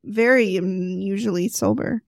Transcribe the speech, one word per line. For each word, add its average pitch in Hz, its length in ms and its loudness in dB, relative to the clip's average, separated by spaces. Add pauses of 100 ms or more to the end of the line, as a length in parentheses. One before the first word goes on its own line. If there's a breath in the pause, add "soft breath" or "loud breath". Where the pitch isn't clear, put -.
very, 226 540 2
um, 165 80 -2 (320)
usually 196 500 -2
sober. 220 580 -2